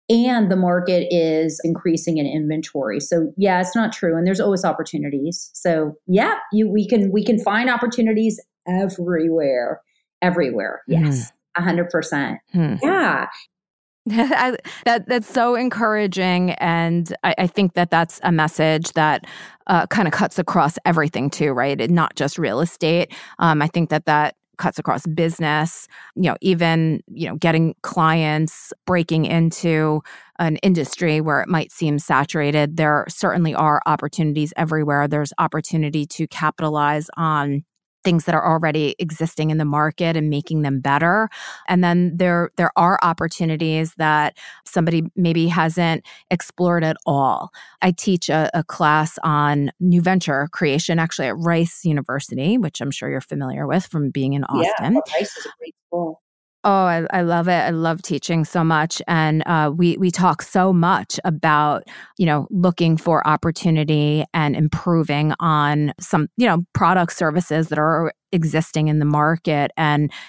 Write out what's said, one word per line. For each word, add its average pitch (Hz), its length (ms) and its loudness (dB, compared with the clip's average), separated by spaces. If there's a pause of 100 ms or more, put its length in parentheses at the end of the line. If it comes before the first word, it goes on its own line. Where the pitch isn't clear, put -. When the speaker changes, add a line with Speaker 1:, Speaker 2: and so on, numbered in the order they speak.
(100)
Speaker 1:
and 233 400 4
the 185 60 2
market 180 540 2
is 160 540 0
increasing 165 520 -2
in 147 100 0
inventory. 151 720 -4
So 160 380 0
yeah, 185 240 2
it's 180 160 -2
not 226 160 0
true. 165 240 -2
And 170 100 0
there's 190 140 0
always 190 240 0
opportunities. 147 880 -4
So 156 440 -2 (100)
yeah, 233 300 2 (140)
you, 214 160 2
we 202 220 0
can, 202 240 2
we 208 100 2
can 226 160 2
find 220 300 0
opportunities 226 720 0 (260)
everywhere, 165 1160 0 (400)
everywhere. 139 640 0
Speaker 2:
Mm-hmm. 165 180 4
Speaker 1:
Yes. 127 260 -2 (240)
A 175 60 0
hundred 175 280 0
percent. 143 480 -2 (140)
Speaker 2:
Hmm. 160 300 2
Speaker 1:
Yeah. 269 440 0 (440)
Speaker 2:
<laughs> - 400 -14
I, 254 460 0 (300)
that, 233 220 0
that's 240 200 -2
so 240 260 2
encouraging. 208 960 0
And 170 680 0
I, 175 160 2
I 185 80 2
think 190 280 0
that 175 160 0
that's 165 320 2
a 175 100 2
message 156 640 0
that, 151 320 2 (400)
uh, 175 220 2
kinda 202 220 0
cuts - 280 -2
across 160 480 0
everything 147 420 0
too, 147 220 0
right? 135 280 -2
It, 120 120 0
not 170 260 2
just 143 220 -2
real 127 220 -2
estate. 170 520 0 (260)
Um, 156 220 4
I 147 60 2
think 165 240 -2
that 151 160 -2
that 151 300 2 (200)
cuts - 220 -4
across 147 280 -4
business, 160 800 -2 (300)
you 175 140 2
know, - 100 -4
even, 165 680 2
you 165 200 -8
know, 131 80 -6
getting 165 460 2
clients, 160 920 0 (140)
breaking 165 380 0
into 160 760 0 (400)
an 160 160 0
industry 165 640 0
where 147 200 0
it - 80 -4
might 165 220 -2
seem 147 280 -2
saturated. 147 800 0
There 151 320 2
certainly 165 460 -2
are 151 320 2
opportunities 151 680 -2
everywhere. 151 500 0
There's 147 320 -2
opportunity 156 680 -2
to 160 200 -6
capitalize 151 880 -2
on 147 480 0 (400)
things 170 200 2
that 170 100 0
are - 140 0
already 156 520 0
existing 156 500 -4
in 156 80 0
the 156 60 0
market 156 520 0
and 151 140 0
making 151 320 -2
them 135 180 -2
better. 170 480 2 (380)
And 180 160 2
then 175 340 2
there, 175 400 0
there 175 200 0
are 180 260 4
opportunities 160 920 0
that 151 420 2 (260)
somebody 165 380 0 (140)
maybe 165 320 2
hasn't 165 580 0 (240)
explored 175 540 0
at 160 120 -2 (100)
all. 139 440 0 (320)
I 185 80 4
teach 175 400 -2
a, 156 240 0
a 160 80 -2
class 156 640 0
on 147 560 0
new 175 200 4
venture 165 520 0
creation, 165 480 0
actually 160 260 -4
at 113 120 -4
Rice 170 460 0
University, 143 720 -2
which 208 240 -2
I'm 139 120 -4
sure - 180 -8
you're 135 100 -4
familiar 139 460 -6
with 160 200 0
from 143 240 -4
being 135 240 -2
in 139 100 -2 (100)
Speaker 1:
Yeah, 170 160 0
Speaker 2:
Austin. 208 240 -2
Speaker 1:
well, - 80 2 (100)
Rice - 240 -4
is - 100 -14
a - 120 -16
great 480 160 -16 (140)
school. 170 340 -6 (420)
Speaker 2:
Oh, 202 60 2 (160)
I, 165 260 0
I 180 100 0
love 170 240 0
it. 180 60 2
I 151 180 0
love 165 320 -2
teaching 160 420 -2
so 170 200 0
much. 160 420 0
And, 156 400 0
uh, 156 280 2
we, 175 220 2
we 180 140 0
talk 175 320 0
so 190 300 2
much 175 520 0
about, 151 600 2 (340)
you 180 80 2
know, 147 240 0
looking 175 460 2
for 160 300 0
opportunity 151 960 2 (100)
and 147 220 0
improving 151 800 0
on 151 640 0
some, - 360 -2
you 240 120 2
know, 175 160 2 (100)
product 175 380 2
services 160 560 0
that 151 100 -4
are 160 340 2 (200)
existing 160 560 0
in 151 100 2
the 151 60 2
market 147 720 0
and, 151 340 2 (180)